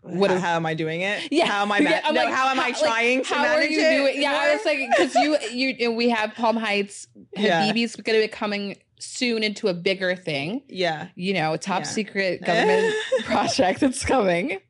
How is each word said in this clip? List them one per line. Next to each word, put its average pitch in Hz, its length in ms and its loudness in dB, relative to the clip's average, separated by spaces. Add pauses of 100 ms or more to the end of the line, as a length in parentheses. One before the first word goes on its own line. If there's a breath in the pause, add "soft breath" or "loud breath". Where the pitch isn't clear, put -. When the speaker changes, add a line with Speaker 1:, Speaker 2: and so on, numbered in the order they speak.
Speaker 1:
What 185 280 0
Speaker 2:
H-, 185 60 2
Speaker 1:
if 180 60 -2
Speaker 2:
how 170 120 0
am 165 100 -2
I 160 80 -2
doing 160 280 -4
it? 196 320 -4
Speaker 1:
Yeah. 294 140 2
Speaker 2:
How 202 160 0
am 208 100 -2
I 208 60 2
Speaker 1:
<laughs> - 0 -
Yeah, - 100 4 (140)
Speaker 2:
ma-, - 40 -2
Speaker 1:
I'm 302 80 0
Speaker 2:
no, - 80 2
Speaker 1:
like, - 100 0
Speaker 2:
how 262 140 2
am 262 120 0
I - 40 0
Speaker 1:
how, 254 60 0
like, 247 100 -6
Speaker 2:
trying 247 440 2
to - 40 -6
Speaker 1:
how 294 160 0
are 302 140 2
Speaker 2:
manage 302 140 2
Speaker 1:
you 311 100 0
Speaker 2:
it 320 160 4
Speaker 1:
doing? 277 240 2
Yeah, 285 100 2
I 285 160 0
Speaker 2:
more? 294 80 4
Speaker 1:
was 427 100 -4
like, 302 140 0 (160)
'cause 330 200 2
you, 302 220 4 (140)
you, 247 240 -2 (140)
and 226 80 -2
we 233 120 2
have 220 240 0
Palm 233 220 2
Heights. 202 520 -2 (280)
Speaker 2:
Yeah. 185 320 4
Speaker 1:
Habibi's 226 300 0
gonna 220 220 2
be 214 100 2
coming 202 480 -6 (220)
soon 233 440 -2
into 208 240 -2
a 185 60 2
bigger 185 420 -2
thing. 165 540 -6
Speaker 2:
Yeah. 175 460 -4
Speaker 1:
You 185 180 -4
know, 156 240 0
top 185 240 -2
Speaker 2:
Yeah. 147 60 -6
Speaker 1:
secret 196 540 -4
Speaker 2:
<laughs> - 40 -8
Speaker 1:
government 427 480 2 (320)
project - 560 0
that's 262 240 0
coming. 220 540 0 (100)